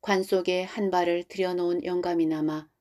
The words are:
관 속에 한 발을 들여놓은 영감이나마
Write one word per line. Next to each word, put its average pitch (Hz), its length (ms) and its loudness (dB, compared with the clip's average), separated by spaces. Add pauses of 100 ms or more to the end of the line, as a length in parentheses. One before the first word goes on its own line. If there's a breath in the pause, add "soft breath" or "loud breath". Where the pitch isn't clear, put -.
관 196 220 0
속에 185 400 0
한 190 280 -2
발을 175 320 2
들여놓은 180 600 -2
영감이나마 160 840 0 (120)